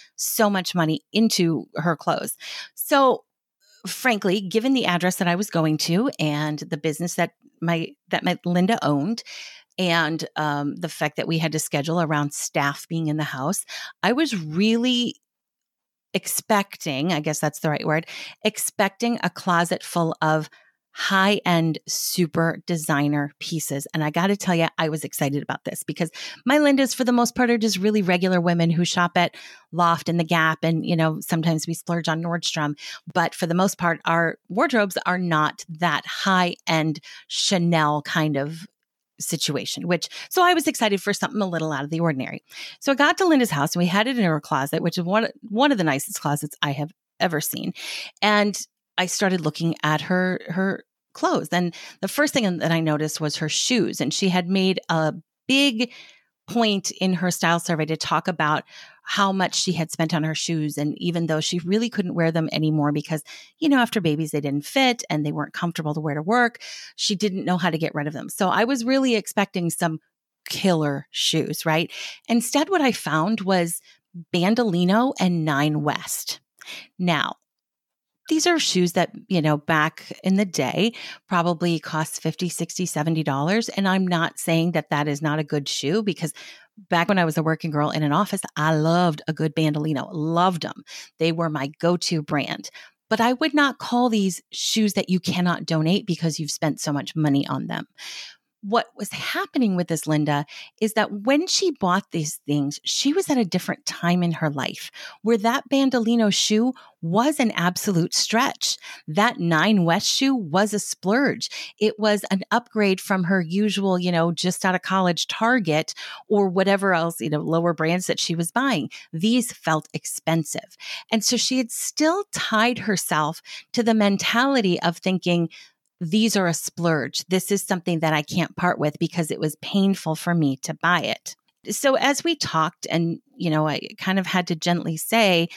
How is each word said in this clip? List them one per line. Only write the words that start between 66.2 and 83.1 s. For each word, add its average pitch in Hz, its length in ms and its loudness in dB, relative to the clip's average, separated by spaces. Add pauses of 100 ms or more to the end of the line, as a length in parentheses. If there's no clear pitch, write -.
work, 233 400 2 (340)
she - 200 -2
didn't 190 300 -2
know 180 120 2
how 170 120 0
to 160 80 0
get 160 160 -2
rid 151 140 -4
of 151 60 -6
them. 123 160 -10
So - 180 -2
I 190 160 2
was 233 220 0
really 262 300 2
expecting 196 540 -2
some 160 300 -2 (500)
killer 151 640 0
shoes, - 540 -2
right? 165 260 0 (380)
Instead, 254 400 2
what 370 120 2
I 254 120 2
found 175 480 0
was 180 400 0 (500)
Bandolino 202 880 2
and 175 240 2
Nine 151 400 2
West. - 560 -4 (580)
Now, 180 380 0 (920)
these 320 200 2
are 339 100 4
shoes 180 360 2
that, 175 180 0 (160)
you 180 120 2
know, 151 160 4
back 156 560 -2 (120)
in 190 100 2
the 202 120 2
day 180 480 0 (360)
probably 170 480 2
cost - 460 -6
fifty, 160 260 -2
sixty, 170 380 -4
seventy 160 340 0